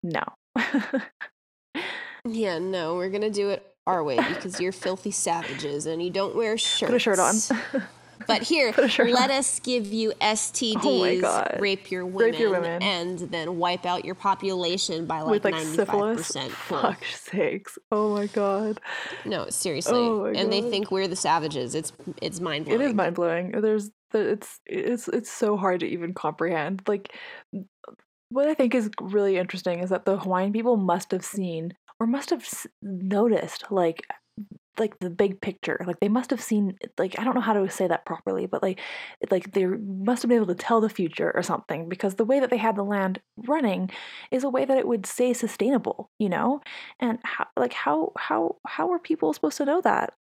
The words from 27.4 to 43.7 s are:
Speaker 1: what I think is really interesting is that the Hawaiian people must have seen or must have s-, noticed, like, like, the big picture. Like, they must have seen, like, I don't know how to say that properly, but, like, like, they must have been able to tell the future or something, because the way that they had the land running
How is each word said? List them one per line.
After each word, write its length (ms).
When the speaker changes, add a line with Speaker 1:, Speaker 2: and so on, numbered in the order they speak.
Speaker 1:
what 180
I 60
think 220
is 160
really 360
interesting 420
is 100
that 160
the 140
Hawaiian 340
people 240
must 340
have 140
seen 480
or 80
must 240
have 100
s-, 240
noticed, 880
like, 380
like, 200
the 120
big 280
picture. 460
Like, 140
they 100
must 220
have 100
seen, 340
like, 220
I 40
don't 120
know 60
how 120
to 160
say 180
that 200
properly, 400
but, 160
like, 160
like, 220
they 160
must 560
have 60
been 80
able 100
to 80
tell 260
the 80
future 460
or 80
something, 460
because 260
the 100
way 140
that 100
they 80
had 180
the 80
land 380
running 460